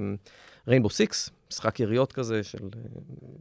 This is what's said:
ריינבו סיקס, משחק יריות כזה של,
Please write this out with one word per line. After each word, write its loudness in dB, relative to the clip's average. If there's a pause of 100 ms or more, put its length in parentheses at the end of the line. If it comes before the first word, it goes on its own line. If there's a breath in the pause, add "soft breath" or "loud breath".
(680 soft breath)
ריינבו 6
סיקס, 0 (200)
משחק -2
יריות 2
כזה -2
של, -10 (720)